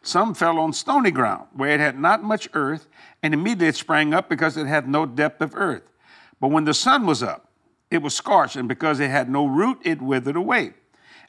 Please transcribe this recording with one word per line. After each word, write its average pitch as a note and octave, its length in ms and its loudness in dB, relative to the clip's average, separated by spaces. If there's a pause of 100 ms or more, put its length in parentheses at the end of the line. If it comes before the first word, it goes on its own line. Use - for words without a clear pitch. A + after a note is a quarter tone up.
Some G3 320 0
fell E3 240 2
on D#3+ 160 -2
stony B3+ 380 0
ground, A#2+ 420 0
where C3+ 160 -2
it D3 100 2
had C#3 200 0
not G3+ 240 2
much G#3+ 320 -4
earth, D3+ 320 -4 (340)
and D#3 140 0
immediately F3 320 0
it D3+ 80 2
sprang D3+ 400 0
up, - 120 0
because D#3+ 300 0
it D3+ 80 -4
had C#3+ 220 0
no D3 180 0
depth D3 360 -2
of D#3 140 -6
earth. D#3+ 280 -4 (560)
But - 80 0
when D#3 160 2
the D3+ 100 2
sun B3+ 320 2
was D3 160 0
up, - 280 -8 (420)
it E3 100 0
was D3 140 -6
scorched, E3 400 2
and B2+ 120 -4
because C#3 320 0
it C#3 120 -2
had C3 180 0
no C#3+ 160 0
root, F3+ 380 0
it D#3 180 -2
withered C3 340 -2
away. G#3+ 380 -2 (560)